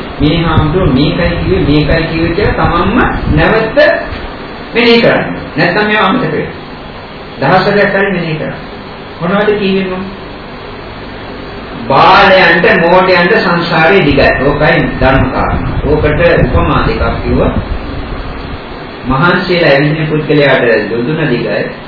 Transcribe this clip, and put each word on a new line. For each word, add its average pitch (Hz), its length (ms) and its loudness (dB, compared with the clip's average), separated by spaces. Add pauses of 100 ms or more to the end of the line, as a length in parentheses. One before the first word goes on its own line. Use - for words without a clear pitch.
(160)
මේ 160 220 2
හාමුදුරුවෝ 160 560 2
මේකයි 170 420 2
කිව්වේ, 180 260 0
මේකයි 151 460 2
කිව්වේ 165 240 -2
කියලා 233 240 0
තමන්ම 196 440 0 (320)
නැවත 208 460 2 (920)
මෙනෙහි 233 320 4
කරන්න. 90 340 0 (160)
නැත්නම් 208 360 0
මේවා 208 200 2
අමතක - 160 0
වෙනවා. - 320 -4 (840)
දහසක් 202 400 2 (120)
හරි 196 220 0
මෙනෙහි 165 240 -2
කරන්න. 127 220 -6 (580)
මොනවද 202 360 0
කියන්නේ? 190 500 0 (1800)
බාලයන්ට 190 800 4 (140)
මෝඩයන්ට 180 560 4
සංසාරේ 170 640 2
දිගයි. - 280 4 (100)
ඕකයි 147 420 2 (140)
ධර්ම 131 320 2
කාරණා. - 540 -2
ඕකට 151 400 0 (140)
උපමා 160 480 2
දෙකක් - 220 0 (120)
කිව්වා. 139 340 0 (1500)
මහන්සියලා 170 680 2
ඇවිදින 151 380 2
පුද්ගලයාට 143 580 2 (220)
යොදුන 120 380 -2
දිගයි, 107 360 -2 (260)